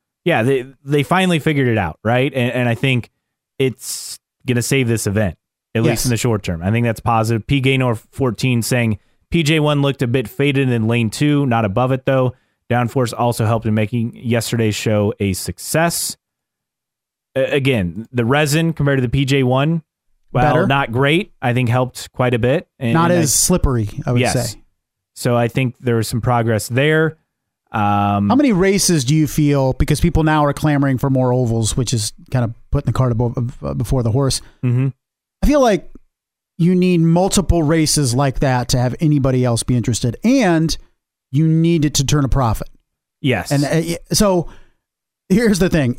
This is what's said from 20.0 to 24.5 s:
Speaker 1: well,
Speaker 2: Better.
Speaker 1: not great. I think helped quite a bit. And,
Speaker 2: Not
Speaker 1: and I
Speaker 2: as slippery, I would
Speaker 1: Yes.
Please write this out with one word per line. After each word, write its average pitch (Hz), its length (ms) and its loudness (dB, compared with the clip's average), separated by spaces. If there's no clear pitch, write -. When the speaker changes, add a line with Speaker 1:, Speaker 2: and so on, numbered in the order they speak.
Speaker 1:
well, 123 120 0
Speaker 2:
Better. 170 140 2
Speaker 1:
not 139 240 -2
great. 139 400 0
I 123 120 0
think 123 140 0
helped 127 440 -2
quite 123 220 0
a 120 40 0
bit. 127 300 0
And, 117 160 -2
Speaker 2:
Not 170 160 2
Speaker 1:
and 175 80 4
I 165 40 2
Speaker 2:
as 143 120 0
slippery, 131 540 0
I 127 60 -2
would 123 80 2
Speaker 1:
Yes. 113 320 0